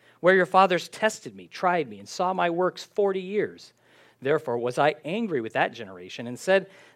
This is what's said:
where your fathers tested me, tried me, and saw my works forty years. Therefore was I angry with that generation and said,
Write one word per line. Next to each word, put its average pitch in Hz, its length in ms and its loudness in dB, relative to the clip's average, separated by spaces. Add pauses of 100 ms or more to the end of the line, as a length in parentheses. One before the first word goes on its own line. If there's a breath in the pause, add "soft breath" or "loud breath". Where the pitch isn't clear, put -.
(200 soft breath)
where 180 140 6
your 180 140 6
fathers 185 420 4
tested - 460 -4
me, 185 100 -16
tried 175 420 -2
me, 101 120 -16
and 101 100 -18
saw 185 240 -2
my 175 160 0
works 170 340 -2
forty 196 380 0
years. 185 500 -4 (480 soft breath)
Therefore 135 380 0
was 123 220 -2
I 147 160 4 (100)
angry 175 360 -4
with 110 120 -8
that 151 200 0
generation 95 520 -14
and 120 140 -10
said, 190 320 0 (240 loud breath)